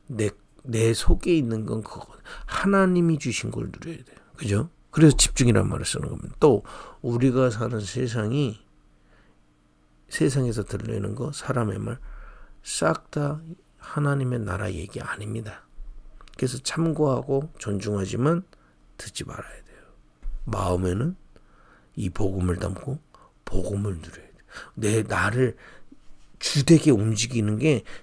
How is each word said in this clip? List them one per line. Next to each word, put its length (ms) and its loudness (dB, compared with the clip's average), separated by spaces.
내, 240 -2
내 320 2
속에 420 4
있는 300 0
건 160 -4
그거. 240 -14
하나님이 720 4
주신 320 -4
걸 200 -6
누려야 320 -12
돼요. 140 -20
그죠? 340 0
그래서 260 8
집중이란 520 4
말을 160 -2
쓰는 240 -4
겁니다. 320 -10
또 220 6
우리가 480 2
사는 300 -2
세상이, 840 -2
세상에서 560 0
들리는 500 -4
거, 180 -6
사람의 460 -2
말, 200 -6
싹 520 -2
다 260 -2
하나님의 640 -2
나라 320 -4
얘기 280 -8
아닙니다. 600 -10
그래서 220 -2
참고하고 1000 0
존중하지만 840 0
듣지 260 -12
말아야 380 -14
돼요. 160 -20
마음에는 680 0
이 160 -4
복음을 460 0
담고 420 -6
복음을 540 0
누려야 120 -14
돼요. 340 -20
내, 280 2
나를 540 0
주되게 500 6
움직이는 680 2
게 260 2